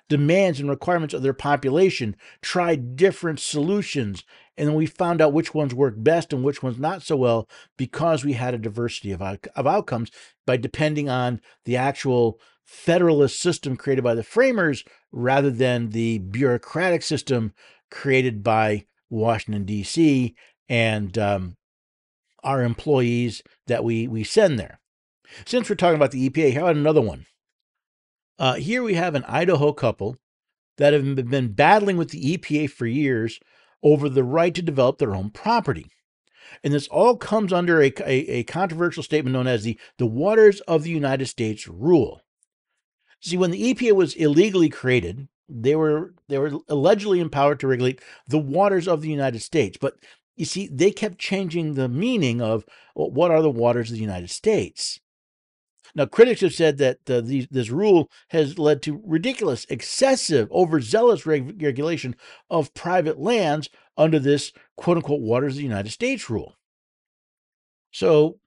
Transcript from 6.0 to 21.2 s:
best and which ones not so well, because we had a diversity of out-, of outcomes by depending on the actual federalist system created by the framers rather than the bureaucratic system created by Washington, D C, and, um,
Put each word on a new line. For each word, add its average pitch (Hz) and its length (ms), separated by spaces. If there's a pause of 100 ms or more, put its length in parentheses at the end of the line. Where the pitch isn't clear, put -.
best 156 300
and 127 100
which 139 180
ones 123 160
not 156 260
so 156 120
well, 120 320 (300)
because 147 480
we 143 80
had 123 200
a 120 40
diversity 110 540
of 90 100
out-, 98 340
of 127 100
outcomes 135 460 (340)
by 127 120
depending 147 500
on 123 320 (240)
the 120 140
actual 123 600 (260)
federalist 165 760
system 147 380
created 131 260
by 117 120
the 113 80
framers 208 600 (280)
rather 135 380
than 123 420
the 113 280
bureaucratic 131 840
system 123 500 (360)
created 127 540
by 110 420 (240)
Washington, 110 560
D 104 160
C, 135 540 (320)
and, 110 500
um, 101 400 (840)